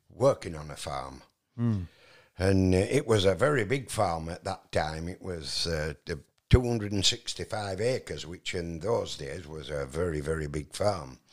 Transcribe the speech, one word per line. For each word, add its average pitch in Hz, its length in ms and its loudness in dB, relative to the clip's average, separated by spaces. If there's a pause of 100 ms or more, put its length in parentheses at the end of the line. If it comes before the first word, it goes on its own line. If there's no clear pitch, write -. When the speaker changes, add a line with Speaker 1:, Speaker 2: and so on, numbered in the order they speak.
Speaker 1:
working 117 460 0
on 76 160 -10
a 67 40 -12
farm. 67 460 -8 (380)
Speaker 2:
Mm. 107 280 0 (500)
Speaker 1:
And, 95 380 6
uh, - 20 8
it - 300 2
was 107 180 6
a 95 100 6
very 127 280 2
big 117 260 -2
farm 85 400 0
at 85 140 -10
that - 280 -8
time. 80 360 -2
It 90 140 -10
was, 85 460 -4
uh, 78 260 -2 (120)
the 78 140 -6 (300)
two 123 120 10
hundred 117 300 0
and 101 140 2
sixty-five 98 760 -2
acres, 95 460 -2
which 87 260 -8
in 85 260 -4
those 107 380 -2
days 73 300 -10
was 76 220 -12
a 71 160 -4
very, 78 340 -2
very 78 280 -2
big 71 260 -6
farm. 90 460 -2 (140)